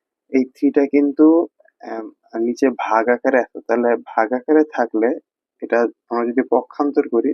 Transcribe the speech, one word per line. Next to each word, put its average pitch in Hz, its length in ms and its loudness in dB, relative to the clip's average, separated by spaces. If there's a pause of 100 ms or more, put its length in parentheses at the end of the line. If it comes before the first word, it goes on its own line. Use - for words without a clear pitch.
(320)
এই 131 120 2
থ্রিটা 143 420 0
কিন্তু, 143 400 2 (540)
আম, 113 260 -12 (320)
নিচে 120 280 0 (120)
ভাগ 110 300 0
আকারে 123 300 0
আছে, - 220 -4
তাহলে 120 300 0 (160)
ভাগ 110 260 -2
আকারে 151 300 2 (140)
থাকলে 113 320 0 (540)
এটা 117 160 -2 (300)
আমরা 120 180 -4
যদি 120 240 -2
পক্ষান্তর 143 580 -2
করি, 120 260 2